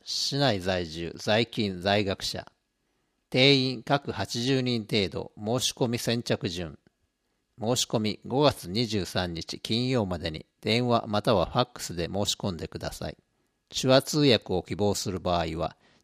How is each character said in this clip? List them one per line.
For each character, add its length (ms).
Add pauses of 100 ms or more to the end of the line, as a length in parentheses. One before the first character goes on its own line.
市 340
内 220
在 260
住、 300
在 300
勤、 340
在 240
学 200
者。 280 (800)
定 260
員、 280
各 280
八 320
十 180
人 240
程 220
度、 300
申 280
し 60
込 160
み 120
先 220
着 280
順。 280 (840)
申 140
し 80
込 160
み、 260
五 160
月 280
二 180
十 160
三 300
日 260
金 300
曜 160
ま 120
で 140
に、 140 (160)
電 260
話 200
ま 140
た 140
は 100
フ 140
ァ 40
ッ 20
ク 180
ス 100
で 120
申 200
し 100
込 180
ん 40
で 120
く 100
だ 140
さ 160
い。 80 (500)
手 220
話 120
通 180
訳 340
を 100
希 140
望 180
す 160
る 80
場 180
合 220
は、 160 (280)